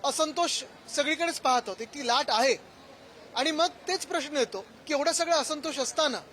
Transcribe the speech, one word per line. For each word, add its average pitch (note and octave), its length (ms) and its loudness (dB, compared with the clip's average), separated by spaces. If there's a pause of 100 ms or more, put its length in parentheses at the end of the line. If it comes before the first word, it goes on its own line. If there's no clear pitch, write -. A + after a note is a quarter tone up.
असंतोष D#4 600 0 (320)
सगळीकडेच D#4 440 0
पाहत B3+ 260 2
आहोत, G3 160 -8
एक A3+ 60 -10
ती C#4 180 -8
लाट B3+ 220 4
आहे. A3+ 280 4 (800)
आणि C#4 140 2
मग D#4+ 160 2 (220)
तेच F#4+ 180 -2
प्रश्न D4 300 -4
येतो G#3+ 300 -2 (200)
की D4+ 60 -2
एवढा D4 200 2
सगळा E4 240 2
असंतोष D4+ 420 -2
असताना C4+ 400 0 (140)